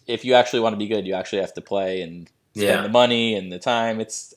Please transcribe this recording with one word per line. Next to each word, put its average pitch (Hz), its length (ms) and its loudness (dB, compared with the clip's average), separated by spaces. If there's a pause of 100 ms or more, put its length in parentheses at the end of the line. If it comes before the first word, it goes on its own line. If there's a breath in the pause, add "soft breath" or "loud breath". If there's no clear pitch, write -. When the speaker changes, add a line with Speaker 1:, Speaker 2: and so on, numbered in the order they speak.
Speaker 1:
if 117 180 -6
you 127 100 4
actually 123 260 4
wanna 113 160 0
be 104 120 -4
good, 104 180 -2
you 95 80 -4
actually 95 260 -4
have 92 140 -6
to - 60 -12
play 95 420 -4
and 85 280 -14 (240)
spend 104 120 0
Speaker 2:
Yeah. 95 160 2
Speaker 1:
the 101 60 -6
money 117 460 4
and 92 180 -6
the 90 60 -10
time. 113 420 -2
It's, - 360 -10